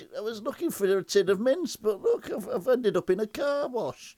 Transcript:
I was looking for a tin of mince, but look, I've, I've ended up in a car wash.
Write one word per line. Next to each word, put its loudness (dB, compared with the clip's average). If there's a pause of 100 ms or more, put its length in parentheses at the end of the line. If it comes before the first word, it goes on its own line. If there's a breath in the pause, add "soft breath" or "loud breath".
(160)
I -8
was -6
looking -2
for -6
a 2
tin 2
of 4
mince, 0
but -2
look, 0
I've, -6
I've -4
ended 4
up 2
in 4
a 0
car -2
wash. -6